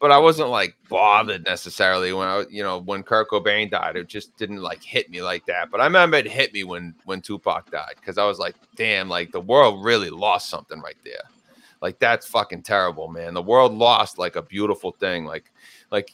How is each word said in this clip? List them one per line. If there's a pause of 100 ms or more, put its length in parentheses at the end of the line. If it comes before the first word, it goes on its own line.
but
I
wasn't,
like, (140)
bothered
necessarily
when
I,
you
know,
when
Kurt
Cobain
died.
It
just
didn't,
like,
hit
me
like
that.
But
I
remember
it
hit
me
when, (100)
when
Tupac
died,
'cause
I
was
like, (200)
"Damn,
like,
the
world
really
lost
something
right
there." (580)
Like,
that's
fucking
terrible,
man.
The
world
lost,
like,
a
beautiful
thing.
Like, (400)
like,